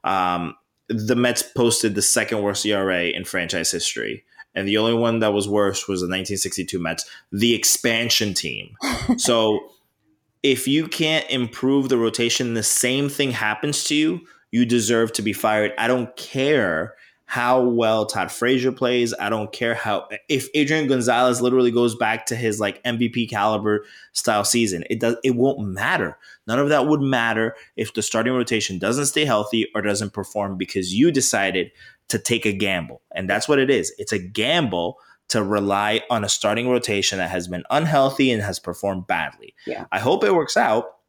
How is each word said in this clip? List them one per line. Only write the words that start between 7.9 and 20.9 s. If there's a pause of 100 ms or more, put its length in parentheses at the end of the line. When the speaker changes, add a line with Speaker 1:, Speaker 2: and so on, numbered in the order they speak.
Speaker 1:
team.
Speaker 2:
<laughs>
Speaker 1:
So (680)
if
you
can't
improve
the
rotation,
the
same
thing
happens
to
you, (300)
you
deserve
to
be
fired.
I
don't
care (300)
how
well
Todd
Frazier
plays.
I
don't
care
how, (180)
if
Adrian
Gonzalez